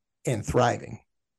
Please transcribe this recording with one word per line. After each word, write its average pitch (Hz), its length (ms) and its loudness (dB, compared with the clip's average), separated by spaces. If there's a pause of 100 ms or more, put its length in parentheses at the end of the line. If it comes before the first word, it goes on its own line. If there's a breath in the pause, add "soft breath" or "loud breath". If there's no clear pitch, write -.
(260)
and 107 180 -2
thriving. - 540 0 (400)